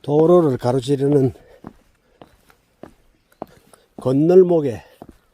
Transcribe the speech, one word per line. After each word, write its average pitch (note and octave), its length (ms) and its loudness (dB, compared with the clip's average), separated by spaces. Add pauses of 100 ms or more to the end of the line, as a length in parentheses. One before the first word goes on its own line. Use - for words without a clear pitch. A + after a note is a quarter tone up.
도로를 D#3 540 2
가로지르는 C3 760 -2 (2750)
건널목에 D#3 880 0 (500)